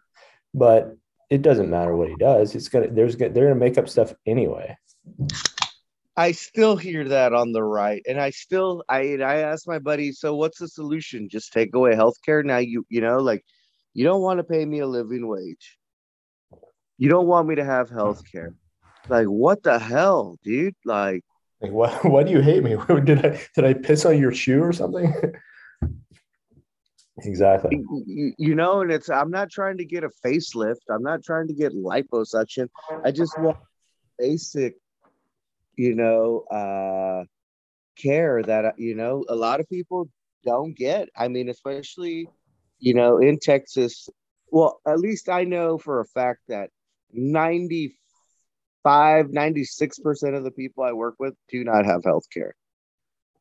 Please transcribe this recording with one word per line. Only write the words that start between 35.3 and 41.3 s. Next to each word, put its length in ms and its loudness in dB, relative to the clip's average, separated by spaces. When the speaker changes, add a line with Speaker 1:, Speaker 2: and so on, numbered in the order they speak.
Speaker 2:
you 180 0
know, 460 0
uh, 720 -4
care 460 0
that, 220 -2
uh, 120 0
you 200 -8
know, 320 -6
a 80 -6
lot 240 -2
of 80 -10
people 400 -8
don't 320 -4
get. 400 -4
I 120 -4
mean, 200 -6